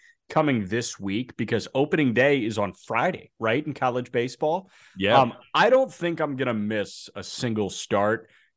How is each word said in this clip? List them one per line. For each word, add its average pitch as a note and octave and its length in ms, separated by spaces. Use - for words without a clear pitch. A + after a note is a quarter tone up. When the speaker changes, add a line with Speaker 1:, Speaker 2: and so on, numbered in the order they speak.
Speaker 1:
coming C3+ 380
this A2+ 320
week G2+ 380
because G#2+ 360
opening D3 400
day C3+ 300
is G#2+ 140
on G2 160
Friday, - 680
right, A2+ 260
in D3 80
college B2+ 380
baseball? D3+ 580
Speaker 2:
Yeah. G2 200
Speaker 1:
Um, B2 180
I F3+ 160
don't B3+ 220
think E3+ 280
I'm D3 160
gonna B2+ 180
miss G#2 600
a G2 80
single G#2+ 460
start G#2 600